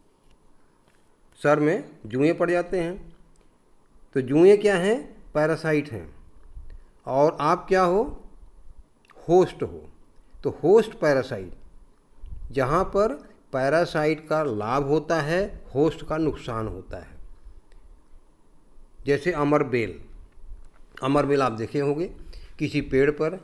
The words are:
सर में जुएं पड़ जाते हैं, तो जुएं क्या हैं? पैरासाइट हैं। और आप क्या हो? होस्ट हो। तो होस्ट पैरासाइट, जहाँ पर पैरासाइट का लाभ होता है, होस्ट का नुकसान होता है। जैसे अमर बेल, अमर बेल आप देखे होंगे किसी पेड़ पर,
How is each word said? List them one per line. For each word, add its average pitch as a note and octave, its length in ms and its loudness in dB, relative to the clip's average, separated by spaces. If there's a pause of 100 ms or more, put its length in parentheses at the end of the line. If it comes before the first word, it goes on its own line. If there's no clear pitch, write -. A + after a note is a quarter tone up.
(1400)
सर D3 200 4
में E3+ 300 0 (160)
जुएं C3+ 320 2
पड़ E3+ 140 0
जाते F3 280 0
हैं, E3+ 360 -8 (1000)
तो C3+ 60 0
जुएं E3 360 8
क्या G3+ 200 4
हैं? G3+ 200 2 (360)
पैरासाइट D#3 580 0
हैं। F2+ 160 -10 (1000)
और C#3+ 340 4
आप E3+ 260 2
क्या F#3 160 4
हो? F#3 200 2 (1300)
होस्ट F3 340 4
हो। E2 200 -10 (600)
तो C#3 60 -2 (140)
होस्ट G#3 360 6
पैरासाइट, A#2+ 540 0 (1000)
जहाँ C#3 340 2
पर A3 280 0 (400)
पैरासाइट D3+ 760 0
का D#3 160 0
लाभ B2 440 -2
होता D#3 340 0
है, F3+ 400 -2 (140)
होस्ट D3+ 320 0
का D#3 100 -4
नुकसान A#2+ 500 -4
होता F#2 300 -12
है। - 220 -16 (1900)
जैसे C#3+ 280 0
अमर D3 300 2
बेल, A2+ 360 -2 (1040)
अमर C#3 220 2
बेल C#3 160 2
आप B2 100 2
देखे A2 280 -6
होंगे D3 260 -2 (540)
किसी D3 220 -2
पेड़ C3+ 300 2
पर, D#3+ 320 -2